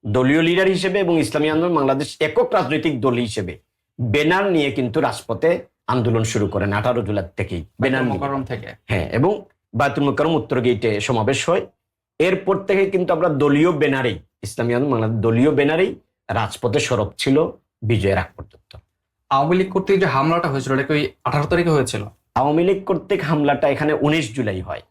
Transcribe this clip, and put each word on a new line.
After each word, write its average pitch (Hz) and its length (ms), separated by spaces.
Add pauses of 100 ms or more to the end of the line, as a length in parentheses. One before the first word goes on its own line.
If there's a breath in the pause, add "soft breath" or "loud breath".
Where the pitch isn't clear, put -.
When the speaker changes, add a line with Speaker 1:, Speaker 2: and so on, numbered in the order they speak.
Speaker 1:
দলীয় 127 360
লিডার 175 260
হিসেবে 190 320
এবং 170 180
ইসলামী 151 300
আন্দোলন 165 260
বাংলাদেশ 139 460
একক 156 340
রাজনৈতিক 156 460
দল 123 140
হিসেবে 104 440 (420)
ব্যানার 156 520
নিয়ে 143 200
কিন্তু 123 280
রাজপথে 123 500 (360)
আন্দোলন 113 380
শুরু 104 220
করেন 101 260
আঠারো 113 300
জুলাই 98 220 (120)
থেকেই 87 280 (160)
ব্যানার 131 220
নিয়ে। 117 120
Speaker 2:
মোকাররম 139 300
থেকে। 113 220 (220)
Speaker 1:
হ্যাঁ, 90 220
এবং 170 320 (320)
বায়তুল 143 300
মোকাররম 151 300
উত্তর 127 260
গেটে 113 400
সমাবেশ 120 480
হয়। - 180 (520)
এরপর 185 460
থেকে 196 260
কিন্তু 185 220
আমরা 170 160
দলীয় 147 440
ব্যানারেই, 135 460 (240)
ইসলামী 120 320
আন্দোলন 135 180
বাংলাদেশ 113 280
দলীয় 117 300
ব্যানারেই 180 400 (380)
রাজপথে 110 520
সরব 104 280 (100)
ছিল 135 180 (460)
বিজয়ের 101 360
আগ 90 180
পর্যন্ত। - 400 (540)
Speaker 2:
আওয়ামী 147 260
লীগ 190 160
কর্তৃক 190 280
যে 190 60
হামলাটা 160 420
হয়েছিল, 135 260
এটা 135 80
কি 143 100
ওই 147 100 (220)
আঠারো 143 200
তারিখে 175 260
হয়েছিল? 117 320 (320)
Speaker 1:
আওয়ামী 151 300
লীগ 190 200
কর্তৃক 190 400
হামলাটা 147 440
এখানে 147 320
উনিশ 147 340
জুলাই 104 260
হয়। 87 300